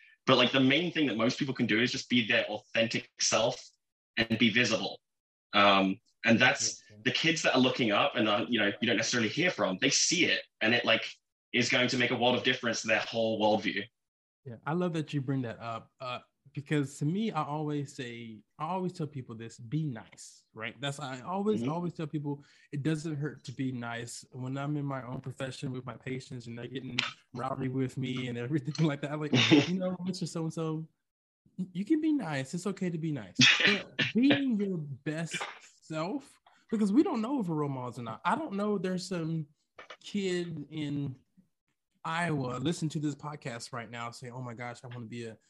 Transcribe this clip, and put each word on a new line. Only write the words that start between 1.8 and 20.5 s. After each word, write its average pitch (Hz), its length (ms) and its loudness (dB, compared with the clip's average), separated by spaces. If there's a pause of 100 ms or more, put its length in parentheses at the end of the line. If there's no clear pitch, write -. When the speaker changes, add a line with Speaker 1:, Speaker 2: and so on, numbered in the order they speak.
Speaker 1:
is 123 120 2
just - 160 -6
be 120 180 4
their 113 200 2
authentic 113 640 -2 (120)
self - 400 2 (560)
and 113 220 0
be 117 120 6
visible. 107 480 0 (540)
Um, 98 460 6 (260)
and 113 140 6
that's - 520 2
Speaker 2:
Yeah. 107 140 -20
Speaker 1:
the 123 80 2
kids 160 300 2
that - 120 4
are 131 60 4
looking 123 320 2
up 143 240 2
and, 110 120 2
uh, 104 200 2
you 117 100 2
know, 101 220 4
you 110 60 0
don't 113 100 4
necessarily 113 320 2
hear 135 220 2
from, 92 300 0
they 131 100 4
see 165 360 4
it, 95 140 2 (200)
and 110 140 4
it, 117 100 2
like, 113 200 4 (480)
is 117 160 2
going 123 200 2
to 127 100 0
make 120 120 2
a 131 60 2
world 120 180 4
of - 80 0
difference 123 400 0
to 117 60 -4
their 110 120 2
whole 110 400 0
worldview. 104 420 2 (640)
Speaker 2:
Yeah, 117 120 -12 (100)
I 143 60 -2
love 180 220 0
that 156 200 -4
you 143 60 0
bring 135 220 0
that 113 180 -8
up, 113 300 -10 (100)
uh, 123 180 -8 (360)
because 147 440 -2
to 147 60 -2
me, 196 260 0
I 156 140 -2
always 147 500 -4
say, 117 440 -10 (200)
I 151 80 -6
always 185 260 -4
tell 160 140 -4
people 127 280 -10
this, 113 240 -12
"Be 123 260 -2
nice," - 680 -10